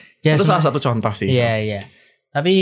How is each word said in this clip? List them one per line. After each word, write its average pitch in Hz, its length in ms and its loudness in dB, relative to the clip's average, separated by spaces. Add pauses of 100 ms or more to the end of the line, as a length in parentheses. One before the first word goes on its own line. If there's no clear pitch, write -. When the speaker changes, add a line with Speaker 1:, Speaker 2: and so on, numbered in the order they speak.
(200)
Speaker 1:
Ya, 151 120 2
Speaker 2:
Itu 156 120 2
salah 180 160 2
Speaker 1:
sebenarnya 156 80 2
Speaker 2:
satu 139 120 -2
contoh 113 320 -2
sih. 98 140 -6
Speaker 1:
Iya, 120 300 0
iya. 107 240 -6 (480)
Tapi 156 320 -2